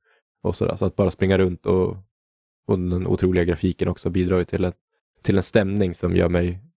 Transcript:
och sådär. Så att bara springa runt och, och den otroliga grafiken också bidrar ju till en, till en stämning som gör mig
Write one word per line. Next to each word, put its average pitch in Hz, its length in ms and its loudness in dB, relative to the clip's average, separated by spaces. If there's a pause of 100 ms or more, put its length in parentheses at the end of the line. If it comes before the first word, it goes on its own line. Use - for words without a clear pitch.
(420)
och 92 140 -4
sådär. - 200 -2
Så 101 100 -2
att 90 100 -4
bara 95 140 2
springa 95 280 0
runt 90 280 0
och, 92 220 2 (800)
och 98 120 0
den 90 280 -2
otroliga 92 380 2
grafiken 90 440 -2
också 90 220 -4
bidrar 90 280 0
ju 87 60 0
till 92 200 -4
en, 90 80 -2 (500)
till 98 140 2
en 95 60 2
stämning 98 520 0
som 90 220 -2
gör 87 120 4
mig 87 320 -2 (180)